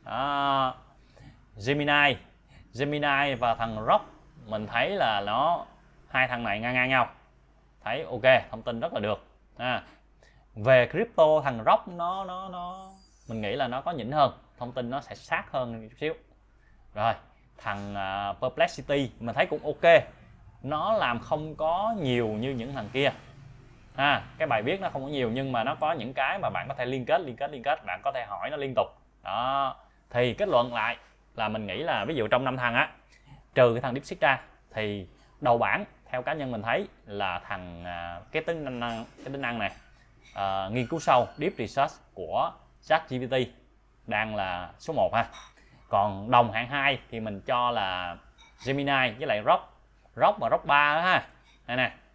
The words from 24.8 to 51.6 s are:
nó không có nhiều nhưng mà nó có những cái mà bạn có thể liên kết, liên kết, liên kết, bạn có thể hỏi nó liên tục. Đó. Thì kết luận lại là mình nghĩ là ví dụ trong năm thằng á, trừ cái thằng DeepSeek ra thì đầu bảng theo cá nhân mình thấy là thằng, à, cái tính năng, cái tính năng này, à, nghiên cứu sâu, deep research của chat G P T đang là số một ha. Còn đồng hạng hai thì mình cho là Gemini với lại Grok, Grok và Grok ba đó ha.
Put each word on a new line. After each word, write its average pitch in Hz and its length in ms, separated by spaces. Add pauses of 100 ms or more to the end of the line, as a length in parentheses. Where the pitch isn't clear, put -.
nó 180 100
không 135 120
có 135 60
nhiều 131 240
nhưng 135 200
mà 117 120
nó 139 100
có 156 180
những 131 220
cái 143 240
mà 139 120
bạn 95 180
có 139 60
thể 123 120
liên 127 180
kết, 156 160
liên 131 160
kết, 143 140
liên 135 120
kết, 139 240
bạn 92 180
có 139 80
thể 120 120
hỏi 101 260
nó 151 60
liên 139 200
tục. 101 100 (380)
Đó. 127 520 (340)
Thì 123 240
kết 202 140
luận 123 260
lại 117 220 (380)
là 113 140
mình 107 180
nghĩ 101 160
là 135 220
ví 156 100
dụ 110 140
trong 127 160
năm 131 120
thằng 120 180
á, 143 140 (640)
trừ 123 200
cái 120 60
thằng 127 140
DeepSeek 143 260
ra 135 200 (340)
thì 104 320 (340)
đầu 120 180
bảng 117 260 (260)
theo 127 120
cá 147 120
nhân 135 180
mình 107 100
thấy 123 260 (180)
là 98 320
thằng, 90 460
à, 85 360 (120)
cái 156 100
tính 143 380
năng, 113 240 (120)
cái 135 160
tính 139 100
năng 120 160
này, 98 120 (640)
à, 95 380
nghiên 123 140
cứu 160 140
sâu, - 360
deep 180 220
research 135 340 (220)
của 98 380 (300)
chat 160 280
G 135 40
P 123 160
T 135 40 (720)
đang 107 300
là 90 420
số - 140
một 104 220
ha. 113 120 (600)
Còn 101 420
đồng 120 220
hạng 117 160
hai 139 300 (120)
thì 113 100
mình 104 200
cho 123 300
là 92 460 (500)
Gemini 139 520
với 147 80
lại 107 160
Grok, - 380 (340)
Grok 185 240
và 120 100
Grok 160 160
ba 147 300
đó 160 60
ha. 175 260 (400)